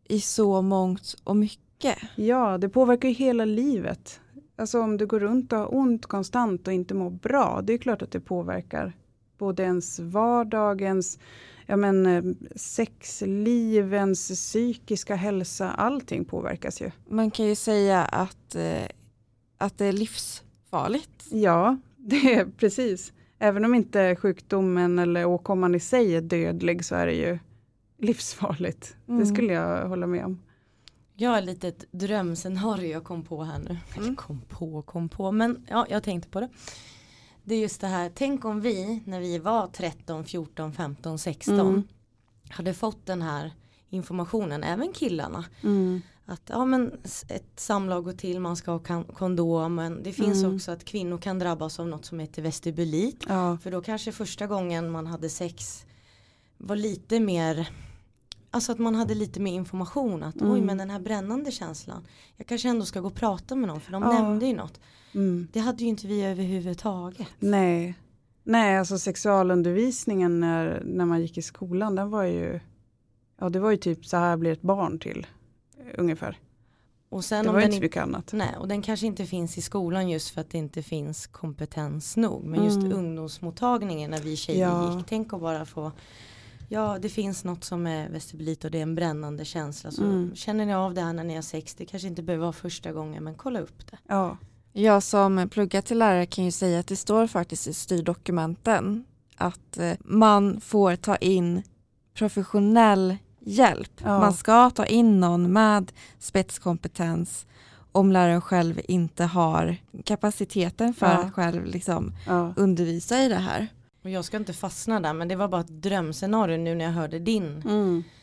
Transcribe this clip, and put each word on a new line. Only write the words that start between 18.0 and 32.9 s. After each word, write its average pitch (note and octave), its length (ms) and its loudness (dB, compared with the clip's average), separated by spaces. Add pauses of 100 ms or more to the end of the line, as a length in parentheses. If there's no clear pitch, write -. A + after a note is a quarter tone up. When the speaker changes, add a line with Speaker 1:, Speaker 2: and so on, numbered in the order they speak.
Speaker 1:
att, - 520 -4
eh, E3 300 -2 (720)
att G3+ 200 -4
det G3+ 80 0
är G3 80 2
livsfarligt. - 1400 -6
Speaker 2:
Ja, G#3 460 4 (100)
<laughs> - 100 -20
det C4 360 4
är G3 120 4 (120)
precis. G#3+ 560 0 (260)
Även G#3 260 4
om A#3+ 100 6
inte F#3+ 400 4
sjukdomen F3+ 840 2
eller F3 260 2
åkomman F3+ 500 2
i F3 40 2
sig G#3+ 360 2
är E3 60 2
dödlig E3+ 640 0
så F3+ 100 -4
är F3 120 2
det E3 60 0
ju E3 260 -2 (580)
livsfarligt. - 960 -4 (120)
Speaker 1:
Mm. A#3+ 120 0
Speaker 2:
Det G#3+ 60 4
skulle G#3 280 2
jag E3+ 360 -2
hålla F3+ 180 -4
med F3 180 -2
om. F#3 140 -6 (760)
Speaker 3:
Jag A#3+ 140 0
har A#3 100 4
ett F#3+ 60 -2
litet F3+ 460 -8
drömscenario F#3 1000 -2